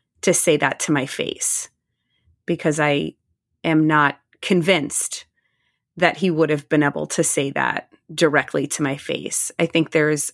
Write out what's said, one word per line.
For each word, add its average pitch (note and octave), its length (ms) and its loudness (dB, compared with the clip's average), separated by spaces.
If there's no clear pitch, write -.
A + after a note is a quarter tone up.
to F#3 100 4
say D#3 240 2
that C#3+ 240 -2
to - 120 -2
my C3+ 120 0
face, - 640 -6
because E3+ 340 -2
I D3 340 0
am D#3 220 4
not D3+ 320 2
convinced - 840 0
that E3+ 220 0
he F3+ 120 2
would D#3 200 2
have D3 180 -2
been D3+ 140 4
able D3 240 -2
to - 180 0
say C#3 260 0
that - 400 -4
directly C#3+ 520 0
to - 160 -6
my C#3 140 -2
face. - 600 -6
I E3+ 80 2
think D#3+ 240 0
there's, D3+ 440 0